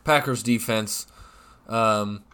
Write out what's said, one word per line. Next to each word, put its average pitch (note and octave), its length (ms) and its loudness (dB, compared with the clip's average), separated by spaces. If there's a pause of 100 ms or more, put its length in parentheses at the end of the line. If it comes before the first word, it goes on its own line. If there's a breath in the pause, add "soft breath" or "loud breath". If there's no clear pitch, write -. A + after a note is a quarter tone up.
Packers C#3 400 2
defense. A2 640 -2 (600 soft breath)
Um, G#2 640 0